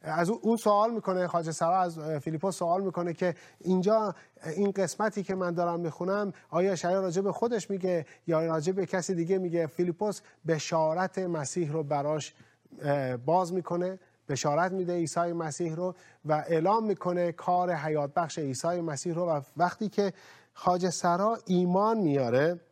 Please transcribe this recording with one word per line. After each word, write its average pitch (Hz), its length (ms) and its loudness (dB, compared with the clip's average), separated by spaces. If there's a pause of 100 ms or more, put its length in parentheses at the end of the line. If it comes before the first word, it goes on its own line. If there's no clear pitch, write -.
از 165 280 0
او، 226 120 0
او 226 140 4
سوال 214 380 4
می‌کنه، 185 320 0
خواجه 165 260 -2
سرا 170 280 2
از 170 180 -2
فیلیپوس 160 580 -4
سوال 175 260 0
می‌کنه 175 300 -2
که 170 220 0 (240)
اینجا 185 560 2 (300)
این 180 260 0
قسمتی 196 520 -2
که 190 120 -4
من 180 200 -2
دارم 170 260 0
می‌خونم 185 520 -2 (180)
آیا 185 220 2
اشعیا 180 280 0
راجع 185 220 0
به 196 100 0
خودش 226 380 -2
میگه 180 360 0 (200)
یا 165 200 2
راجع 160 260 0
به 190 140 0
کسی 190 280 -2
دیگه 170 240 0
میگه؟ 170 280 0
فیلیپوس 180 540 -2 (260)
بشارت 160 720 0
مسیح 165 540 -2
رو 160 100 -2
براش، 147 520 -2 (460)
اه، 139 360 0
باز 165 360 2
می‌کنه، 180 460 -2 (300)
بشارت 151 440 2
می‌ده 180 220 -2
عیسی 175 380 0
مسیح 165 420 -4
رو 180 200 -4 (300)
و 151 80 0
اعلام 170 540 2
می‌کنه 175 460 0
کار 180 400 0
حیات 147 420 -2
بخش 170 240 -2
عیسی 160 420 -2
مسیح 165 340 -4
رو. 175 120 -2
و 151 140 0 (160)
وقتی 180 320 0
که 202 240 0 (420)
خواجه 180 360 2
سرا 190 560 0
ایمان 185 520 4
میاره 143 640 2 (120)